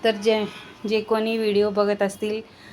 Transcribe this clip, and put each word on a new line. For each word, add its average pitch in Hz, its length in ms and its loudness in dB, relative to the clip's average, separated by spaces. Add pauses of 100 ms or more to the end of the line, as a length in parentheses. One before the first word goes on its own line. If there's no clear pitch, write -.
तर 226 80 4
जे, 214 340 2 (440)
जे 214 120 0
कोणी 220 360 0
व्हिडिओ 208 320 2
बघत 208 320 0
असतील 214 400 -4 (320)